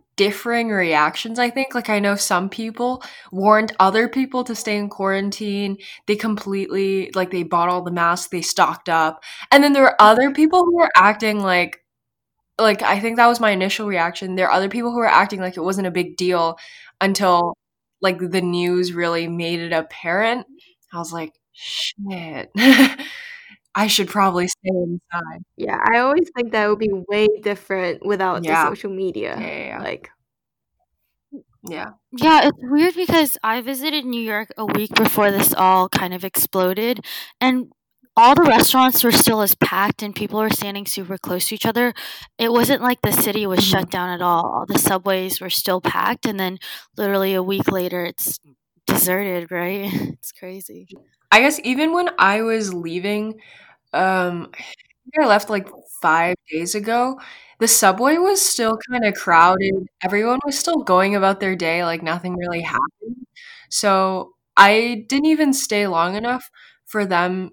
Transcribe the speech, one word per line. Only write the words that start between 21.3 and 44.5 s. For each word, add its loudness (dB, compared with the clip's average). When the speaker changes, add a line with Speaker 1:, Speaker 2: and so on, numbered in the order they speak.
Speaker 1:
"Shit, -10
<laughs> 6
I 0
should -2
probably 0
stay -6
inside." -6
Speaker 2:
Yeah, -6
I 4
always 0
think -4
that 0
would 0
be -2
way 4
different -4
without -2
the -6
Speaker 1:
Yeah. 2
Speaker 2:
social -8
media. -6
Speaker 1:
Yeah, -8
yeah, -10
yeah. -10
Speaker 2:
Like -10
Speaker 1:
Yeah. -12
Speaker 3:
Yeah, 6
it's -2
weird 2
because 2
I -2
visited -6
New -6
York -6
a -8
week -4
before 2
this 2
all 4
kind -4
of -8
exploded, -2
and 0
all 8
the 6
restaurants 4
were 2
still 2
as 0
packed -2
and -10
people -6
were 0
standing -6
super -8
close -6
to -8
each -6
other. 0
It 0
wasn't 2
like 0
the 0
city -2
was 0
Speaker 1:
Mm-hmm. 2
Speaker 3:
shut -6
down -4
at -6
all. 2
All -4